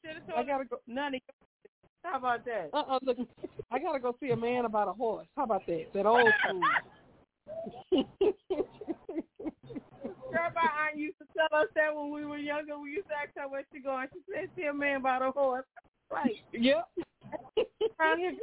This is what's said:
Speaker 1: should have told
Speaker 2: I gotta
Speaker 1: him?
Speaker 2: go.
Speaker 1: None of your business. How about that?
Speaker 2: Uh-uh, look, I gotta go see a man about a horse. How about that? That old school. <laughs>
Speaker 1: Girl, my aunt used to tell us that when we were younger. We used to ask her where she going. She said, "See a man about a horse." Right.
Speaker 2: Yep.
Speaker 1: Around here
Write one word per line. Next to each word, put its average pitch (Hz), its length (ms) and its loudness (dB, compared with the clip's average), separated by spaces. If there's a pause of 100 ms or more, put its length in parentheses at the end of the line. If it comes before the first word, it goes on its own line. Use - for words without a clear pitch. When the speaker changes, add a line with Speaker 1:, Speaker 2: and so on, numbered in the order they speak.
Speaker 1:
should 311 120 -10
have 339 100 -16
told - 140 -2
Speaker 2:
I 254 40 2
gotta 269 200 0
Speaker 1:
him? 240 80 -10
Speaker 2:
go. 240 60 -6 (100)
Speaker 1:
None 269 260 -4
of 254 80 -4
your - 0 -
business. - 840 -20
How 339 140 -4
about 247 280 0
that? 208 280 -4
Speaker 2:
Uh-uh, 269 300 0
look, 247 140 2 (540)
I 247 80 0
gotta 302 200 -2
go 240 200 -2
see 269 120 0
a 233 40 4
man 240 300 0
about 214 220 2
a 180 60 -2
horse. 202 420 -2
How 285 80 -2
about 214 240 0
that? 165 260 -2
That 196 140 2
old 240 260 8 (100)
school. 370 180 0 (1300)
<laughs> 302 100 4 (2250)
Speaker 1:
Girl, 339 240 0
my 311 320 2
aunt 302 100 -6
used 302 220 -6
to 294 60 -20 (100)
tell 311 240 4
us 311 160 4
that 302 200 2
when 294 160 -4
we 294 140 -6
were 294 120 -6
younger. 294 420 -4
We 285 120 -12
used 392 160 -8
to 302 60 -4
ask 294 240 -4
her 285 100 -6
where 277 240 -6
she 302 80 -14
going. 262 340 -4
She 370 60 -14 (140)
said, 381 240 -4
"See 359 80 -4
a 285 80 0
man 285 240 0
about 254 240 2
a 262 100 0
horse." 262 340 2 (460)
Right. 247 240 0 (160)
Speaker 2:
Yep. 262 360 4 (1120)
Speaker 1:
Around 320 200 6
here 359 240 0